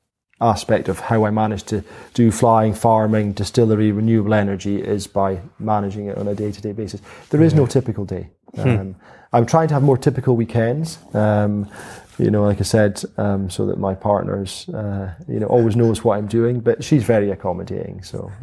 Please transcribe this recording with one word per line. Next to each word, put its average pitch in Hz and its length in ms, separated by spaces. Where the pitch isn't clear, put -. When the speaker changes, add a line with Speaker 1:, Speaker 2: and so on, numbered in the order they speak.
Speaker 1:
aspect 107 480
of 92 120
how 113 240
I 104 60
manage 107 340
to 104 180
do 117 160
flying, 110 440
farming, 107 580
distillery, 107 580
renewable 110 440
energy, 101 460
is 101 260
by 95 340
managing 104 480
it 101 100
on 101 120
a 101 60
day-to-day 104 380
basis. 101 280
There 151 120
is 160 120
no 151 80
Speaker 2:
Yeah. 120 60
Speaker 1:
typical 113 360
day. 92 260
Speaker 2:
Hmm. - 140
Speaker 1:
Um, 95 280
I'm 120 140
trying 160 220
to 151 60
have 135 80
more 139 160
typical 131 380
weekends, 117 640
um, 104 540
you 107 140
know, 104 120
like 101 160
I 98 40
said, 104 360
um, 101 320
so 101 180
that 92 120
my 98 160
partner's, 98 760
uh, 98 440
you 120 100
know, 107 80
always 113 300
knows 117 260
what 104 160
I'm 107 80
doing, 117 340
but 117 220
she's 123 220
very 104 260
accommodating, 92 720
so, 98 300